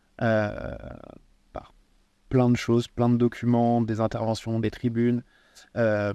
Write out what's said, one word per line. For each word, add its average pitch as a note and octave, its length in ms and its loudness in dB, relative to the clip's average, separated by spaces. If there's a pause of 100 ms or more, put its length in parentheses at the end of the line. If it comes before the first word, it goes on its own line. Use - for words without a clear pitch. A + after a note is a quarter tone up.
(200)
euh, G#2+ 540 0 (800)
par - 200 -14 (580)
plein B2+ 200 4
de A#2+ 60 4
choses, A#2 320 0
plein A#2+ 220 0
de A#2+ 60 4
documents, A#2 640 2
des A2 180 -2
interventions, A2+ 600 -2
des A2 100 -2
tribunes, A#2+ 520 0 (540)
euh, G#2 380 0